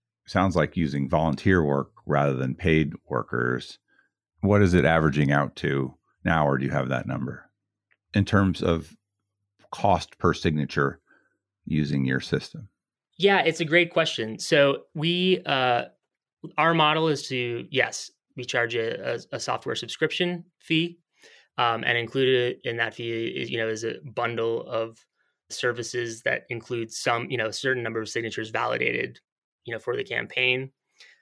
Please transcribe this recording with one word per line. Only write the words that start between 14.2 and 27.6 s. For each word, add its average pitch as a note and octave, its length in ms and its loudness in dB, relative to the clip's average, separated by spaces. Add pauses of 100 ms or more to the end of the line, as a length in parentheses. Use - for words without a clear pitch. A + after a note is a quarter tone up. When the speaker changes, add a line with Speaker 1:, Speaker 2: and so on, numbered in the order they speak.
Speaker 2:
So C#3+ 440 4 (120)
we, F3 500 2
uh, B2+ 400 2 (720)
our D#3+ 160 4
model D#3+ 340 4
is C#3+ 200 -2
to, A#2+ 420 -4
yes, A#2+ 400 -2 (260)
we B2+ 100 -10
charge A#2 300 -2
a, A#2 380 -4
a, A#2 60 -4 (140)
a A#2+ 60 -8
software A#2+ 360 -4
subscription E3+ 680 -4 (160)
fee, E3 380 0 (600)
um, A#2 260 2
and B2 140 0
included B2 640 0
in A#2 140 -4
that A2+ 180 -2
fee A#2 320 -4
is, B2+ 240 -6
you A#2+ 60 -4
know, A2+ 100 -2
is A2 160 -4
a A2+ 200 -6
bundle A#2 640 -4
of A2+ 300 -6 (520)
services A#2+ 720 -4
that B2 260 -2
include A#2 420 -8
some, A#2+ 380 -2
you B2+ 80 -4
know, A2 100 -2
a G#2+ 60 -8
certain C3 300 -2